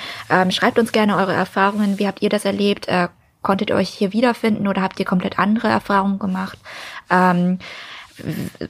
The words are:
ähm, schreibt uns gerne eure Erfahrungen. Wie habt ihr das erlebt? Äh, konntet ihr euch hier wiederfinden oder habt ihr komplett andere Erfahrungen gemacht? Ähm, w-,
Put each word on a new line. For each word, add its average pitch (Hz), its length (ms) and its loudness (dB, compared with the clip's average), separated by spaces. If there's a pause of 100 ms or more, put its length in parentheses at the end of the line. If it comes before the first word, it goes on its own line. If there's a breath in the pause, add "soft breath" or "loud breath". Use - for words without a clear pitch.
(300 loud breath)
ähm, 180 220 4
schreibt - 280 2
uns 226 120 2
gerne 208 260 2
eure 190 160 2
Erfahrungen. 196 680 0
Wie 202 80 0
habt 196 160 -6
ihr 208 60 2
das 208 160 0
erlebt? 202 420 0
Äh, 180 220 0 (340)
konntet 208 260 0
ihr - 60 0
euch 185 140 0
hier 196 220 -2
wiederfinden 226 560 0
oder 196 140 0
habt 190 180 -2
ihr 185 60 -4
komplett 185 340 0
andere 214 280 2
Erfahrungen 196 520 2
gemacht? 185 380 -4 (520 loud breath)
Ähm, 180 500 4 (580 loud breath)
w-, - 520 -8